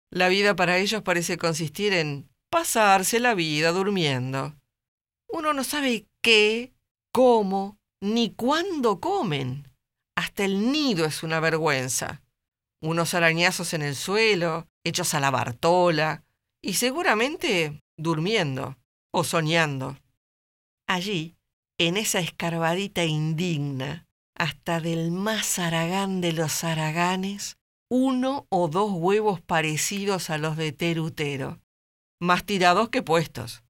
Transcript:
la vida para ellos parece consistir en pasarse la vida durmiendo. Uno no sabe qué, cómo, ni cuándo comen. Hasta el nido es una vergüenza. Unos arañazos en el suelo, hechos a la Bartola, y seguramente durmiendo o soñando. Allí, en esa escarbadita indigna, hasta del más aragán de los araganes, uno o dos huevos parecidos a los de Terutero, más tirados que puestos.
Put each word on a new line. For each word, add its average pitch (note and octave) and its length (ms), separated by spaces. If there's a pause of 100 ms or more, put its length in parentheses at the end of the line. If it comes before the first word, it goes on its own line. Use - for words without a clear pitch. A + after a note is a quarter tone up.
(120)
la F#3 160
vida G3+ 260
para F3+ 240
ellos G3+ 240
parece F3 340
consistir E3 560
en D3+ 380 (180)
pasarse G#3+ 680
la A#3+ 160
vida D#3+ 380
durmiendo. D3 840 (760)
Uno D#4 240
no C4+ 120
sabe C4 420 (160)
qué, A3 520 (380)
cómo, G3+ 640 (240)
ni G#3+ 320
cuándo C#4+ 680
comen. D3+ 680 (480)
Hasta F3+ 280
el G3 260
nido C4 340
es D3+ 200
una D#3+ 160
vergüenza. D#3 840 (580)
Unos E3 340
arañazos E3+ 600
en D3+ 80
el C#3+ 140
suelo, F3 720 (160)
hechos - 300
a D3 40
la C#3 140
Bartola, D#3 880 (400)
y G3+ 120
seguramente B3 1080 (160)
durmiendo D#3+ 760 (360)
o E3+ 120
soñando. D3+ 760 (880)
Allí, F3+ 440 (460)
en F3 200
esa G#3+ 220
escarbadita E3+ 840
indigna, D#3 1000 (280)
hasta E3+ 460
del E3 300
más G3+ 480
aragán F3+ 640
de E3+ 100
los D#3+ 320
araganes, F3 960 (320)
uno C4 580
o F3 200
dos G3 240
huevos G3 500
parecidos F3 880
a D#3 80
los D#3 180
de D#3+ 160
Terutero, D#3+ 880 (580)
más F3+ 280
tirados F#3+ 420
que C4 140
puestos. - 680